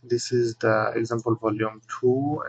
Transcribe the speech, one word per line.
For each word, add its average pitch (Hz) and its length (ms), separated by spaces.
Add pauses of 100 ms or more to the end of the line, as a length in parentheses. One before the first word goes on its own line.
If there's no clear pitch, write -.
This 120 300
is 117 220
the 110 380
example 113 420
volume 110 520
two, 139 600